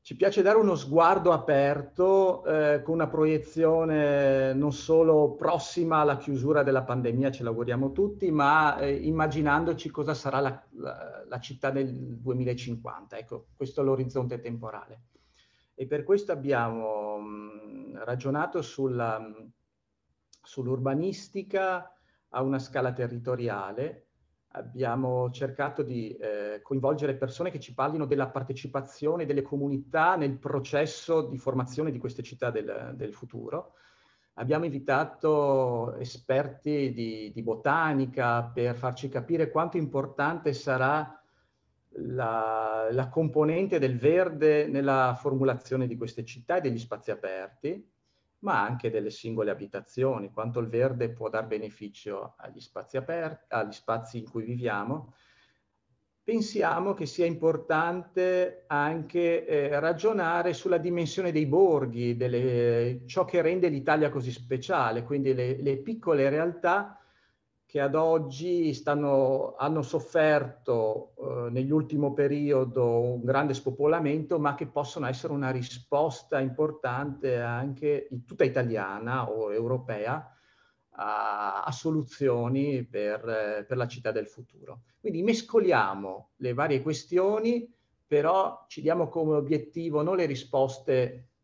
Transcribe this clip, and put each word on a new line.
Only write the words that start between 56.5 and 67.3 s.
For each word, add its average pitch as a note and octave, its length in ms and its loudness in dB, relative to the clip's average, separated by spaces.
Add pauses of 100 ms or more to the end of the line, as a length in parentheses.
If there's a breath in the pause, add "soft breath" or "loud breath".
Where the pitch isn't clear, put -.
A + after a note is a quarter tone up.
che D#3+ 120 -6
sia E3+ 180 0
importante E3+ 1400 0
anche, E3 800 0
eh, C#3+ 340 2
ragionare F3 720 0
sulla F3+ 260 0
dimensione E3+ 540 -2
dei D#3 140 2
borghi, C3 720 4
delle, A#2+ 880 2
ciò F#3 180 0
che E3+ 160 2
rende F3 280 4
l'Italia D3+ 420 2
così B2+ 200 -4
speciale, B2 720 -2
quindi C3+ 320 0
le, B2+ 260 -2
le C#3 180 0
piccole D3+ 500 2
realtà F3 680 0 (720 loud breath)